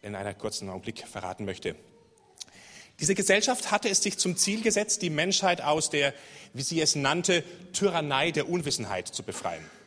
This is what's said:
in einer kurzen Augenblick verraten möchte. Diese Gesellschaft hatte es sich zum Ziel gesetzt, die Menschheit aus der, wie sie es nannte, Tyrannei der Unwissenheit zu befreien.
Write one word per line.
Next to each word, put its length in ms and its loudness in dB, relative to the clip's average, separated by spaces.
in 120 -8
einer 200 -4
kurzen 340 -6
Augenblick 420 -10
verraten 360 -6
möchte. 280 -6
Diese 140 4
Gesellschaft 560 2
hatte 180 2
es 140 2
sich 160 0
zum 180 0
Ziel 240 2
gesetzt, 400 2
die 80 0
Menschheit 540 2
aus 260 2
der, 240 2
wie 80 -10
sie 220 0
es 140 2
nannte, 480 2
Tyrannei 580 2
der 160 0
Unwissenheit 640 -2
zu 140 -10
befreien. 420 -6